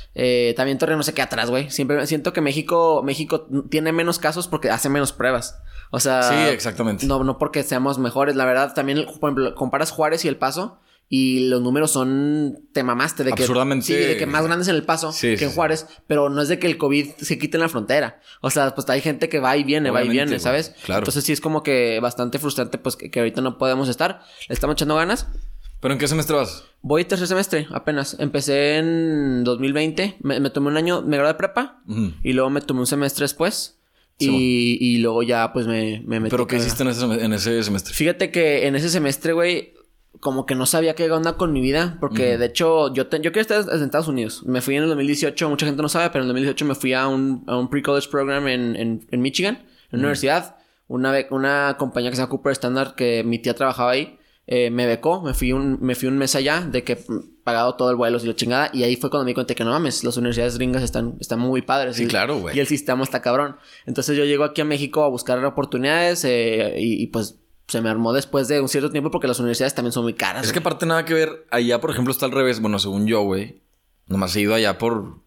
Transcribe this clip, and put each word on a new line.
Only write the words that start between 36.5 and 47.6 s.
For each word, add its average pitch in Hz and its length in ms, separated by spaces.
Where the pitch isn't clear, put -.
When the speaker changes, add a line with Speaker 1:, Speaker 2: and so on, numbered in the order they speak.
Speaker 1:
a 123 40
Speaker 2:
hiciste 120 240
en 131 60
ese 120 160
sem-, 113 140
en 110 140
ese 113 300
semestre? 101 300
Speaker 1:
Fíjate 170 380
que 147 360
en 139 100
ese 160 120
semestre, 160 440
güey, 170 400
como 131 240
que 135 100
no 127 100
sabía 160 300
qué 165 160
onda 160 240
con 175 160
mi 139 80
vida, 156 400
porque 135 340
Speaker 2:
Ujú. 117 60
Speaker 1:
de 120 60
hecho, 156 480
yo 127 140
te-, 160 120
yo 165 140
quería 214 80
estar 208 340
en 156 80
Estados 147 240
Unidos. 123 380
Me 127 160
fui 139 160
en 151 60
el 160 40
dos 165 100
mil 139 100
dieciocho, 147 420
mucha 147 160
gente 143 160
no 151 80
sabe, 170 220
pero 135 120
en 127 40
el - 20
dos 123 60
mil 131 80
dieciocho 139 200
me 143 120
fui 131 180
a 131 140
un, 135 400
a 123 100
un 127 120